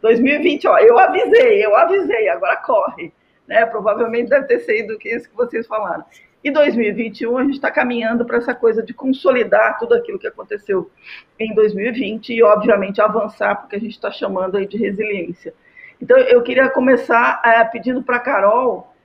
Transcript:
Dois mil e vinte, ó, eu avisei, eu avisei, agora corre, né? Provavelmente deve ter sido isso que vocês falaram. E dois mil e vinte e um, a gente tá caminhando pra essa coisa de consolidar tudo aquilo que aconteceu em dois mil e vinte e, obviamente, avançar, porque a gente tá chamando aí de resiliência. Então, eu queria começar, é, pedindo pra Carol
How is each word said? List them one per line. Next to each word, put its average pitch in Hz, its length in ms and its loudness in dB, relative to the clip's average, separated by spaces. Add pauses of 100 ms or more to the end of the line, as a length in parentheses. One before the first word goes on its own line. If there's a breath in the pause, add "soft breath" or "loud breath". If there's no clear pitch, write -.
Dois 233 200 2
mil 269 140 2
e 294 40 -2
vinte, 294 300 0
ó, - 100 4
eu 466 180 8
avisei, 415 680 4
eu 202 100 2
avisei, 285 540 2
agora 175 300 -2
corre, 147 540 -4 (360)
né? 220 180 2
Provavelmente 226 640 -2
deve 269 160 2
ter 240 140 0
sido 214 440 -4
isso 233 240 -8
que - 60 -20
vocês 233 320 -4
falaram. 214 380 -8 (400 soft breath)
E 294 60 -2
dois 285 260 2
mil 226 120 0
e 202 40 -4
vinte 220 300 -8
e 233 40 -6
um, 240 120 -2
a 254 40 0
gente 277 160 -2
tá - 120 -4
caminhando 233 560 -2
pra 240 100 -4
essa 240 180 -2
coisa 220 280 0
de - 100 -10
consolidar 226 840 0
tudo 233 160 0
aquilo 202 240 -4
que - 80 -12
aconteceu - 640 -6 (500 loud breath)
em 220 140 -6
dois 214 180 2
mil 196 140 -4
e 247 40 -2
vinte 220 440 -8
e, 226 80 2
obviamente, 202 580 2
avançar, 208 540 -2
porque - 220 -12
a 208 40 -6
gente 226 180 -12
tá 202 140 -8
chamando 190 460 -4
aí 196 80 -4
de 196 100 -12
resiliência. 202 760 -6 (480 loud breath)
Então, 254 160 4
eu 247 240 4
queria 262 260 2
começar, 247 760 0
é, 233 220 4
pedindo 240 380 -6
pra 240 160 -2
Carol 208 760 0 (120)